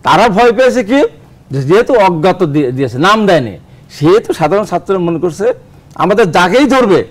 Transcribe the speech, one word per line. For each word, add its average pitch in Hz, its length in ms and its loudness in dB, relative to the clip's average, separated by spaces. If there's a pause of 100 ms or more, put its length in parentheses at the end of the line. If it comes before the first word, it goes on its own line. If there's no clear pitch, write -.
তারা 170 260 2
ভয় 233 220 2
পেয়েছে 240 320 0
কি, 269 200 0 (480)
যে 135 100 -6
যেহেতু 185 320 0
অজ্ঞাত 180 500 0
দিয়ে-, 143 280 -2
দিয়েছে, 127 260 -6
নাম 208 280 0
দেয়নি, 127 320 0 (320)
সেহেতু 196 440 0
সাধারণ 175 300 -2
ছাত্ররা 185 360 -4
মনে 170 200 -4
করছে 170 340 -4 (420)
আমাদের 196 360 2
যাকেই 185 340 2
ধরবে 214 460 2